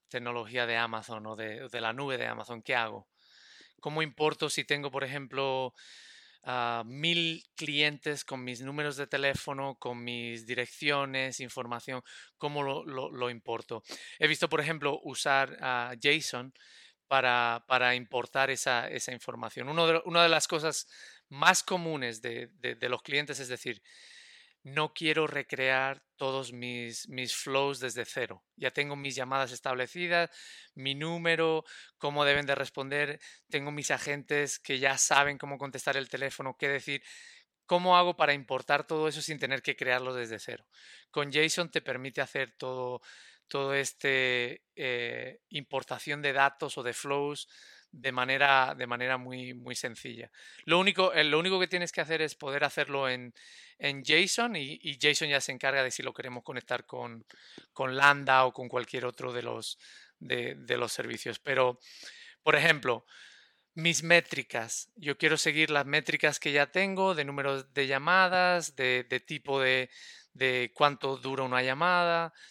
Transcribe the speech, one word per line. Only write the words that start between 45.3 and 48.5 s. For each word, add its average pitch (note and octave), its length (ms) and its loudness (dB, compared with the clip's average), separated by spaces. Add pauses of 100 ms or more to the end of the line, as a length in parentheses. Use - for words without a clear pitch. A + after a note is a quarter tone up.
importación C#3 720 -6
de C#3+ 140 0
datos C#3 420 2
o C#3 60 -6
de A#2+ 100 -2
flows C#3+ 560 -4 (460)
de A#2+ 160 -4
manera, C3+ 640 4